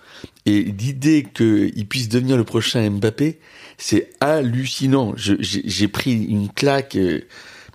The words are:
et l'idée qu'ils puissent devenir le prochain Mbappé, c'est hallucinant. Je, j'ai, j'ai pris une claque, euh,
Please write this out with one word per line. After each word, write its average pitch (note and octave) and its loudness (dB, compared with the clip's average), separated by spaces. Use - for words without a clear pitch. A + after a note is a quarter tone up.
et G#2 4
l'idée C3+ 0
qu'ils G#2 2
puissent B2 -6
devenir B2+ 0
le A2+ 4
prochain A2 0
Mbappé, A2+ -2
c'est - 0
hallucinant. C3 0
Je, G2 0
j'ai, F#2 -4
j'ai G2 0
pris - -2
une G#2 0
claque, C#3 0
euh, F2+ 2